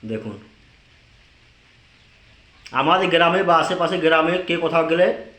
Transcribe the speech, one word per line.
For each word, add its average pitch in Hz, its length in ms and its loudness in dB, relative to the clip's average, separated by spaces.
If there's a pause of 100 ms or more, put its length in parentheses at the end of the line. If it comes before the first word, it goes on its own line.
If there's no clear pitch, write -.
দেখুন, 110 340 -10 (2250)
আমাদের 165 360 0
গ্রামে 170 360 2
বা 175 120 4
আশেপাশে 165 420 -2
গ্রামে 160 500 0
কে 170 100 -2
কোথাও 160 300 -2
গেলে 170 180 2 (340)